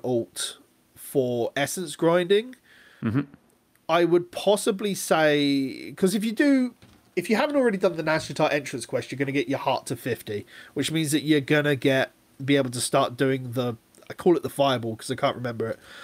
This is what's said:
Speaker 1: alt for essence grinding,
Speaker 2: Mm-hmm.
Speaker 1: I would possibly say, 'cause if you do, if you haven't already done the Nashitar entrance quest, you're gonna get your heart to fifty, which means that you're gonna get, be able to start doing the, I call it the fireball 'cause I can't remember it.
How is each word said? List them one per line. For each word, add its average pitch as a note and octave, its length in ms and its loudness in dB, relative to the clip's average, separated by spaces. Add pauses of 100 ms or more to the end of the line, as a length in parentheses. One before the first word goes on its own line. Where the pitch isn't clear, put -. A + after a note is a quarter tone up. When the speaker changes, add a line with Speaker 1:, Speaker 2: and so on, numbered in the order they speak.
Speaker 1:
alt - 540 -4 (380)
for B2 600 -2
essence D3 400 -4
grinding, F3+ 600 2 (460)
Speaker 2:
Mm-hmm. A#2+ 200 0 (640)
Speaker 1:
I E3+ 180 4
would F3 260 2
possibly G3+ 640 0
say, C#3+ 1000 0
'cause F#3+ 180 2
if G#3 120 -2
you A3+ 80 -2
do, C4+ 420 2 (400)
if F3+ 140 -4
you G#3+ 80 2
haven't C#4+ 180 0
already A#3+ 220 4
done F#3 180 2
the D#3+ 80 -4
Nashitar D#3 480 0
entrance C#3 340 -4
quest, A#2+ 260 -6
you're C3 60 -6
gonna C#3 140 -2
get C#3 180 0
your C3+ 100 -2
heart - 280 0
to B2 80 -4
fifty, A2 500 -6 (280)
which C#3 180 -2
means D#3 200 -2
that D3+ 120 2
you're D3+ 180 4
gonna D3 360 2
get, C3+ 340 2 (320)
be C#3 140 4
able C3 140 2
to A#2+ 100 -6
start C3+ 360 0
doing C3 360 -2
the, B2 240 -2 (320)
I - 40 -14
call F3 240 4
it - 60 -2
the - 60 -6
fireball A#2+ 480 0
'cause - 120 -14
I B2+ 60 -4
can't C3+ 200 0
remember A#2 340 -6
it. - 100 -8 (240)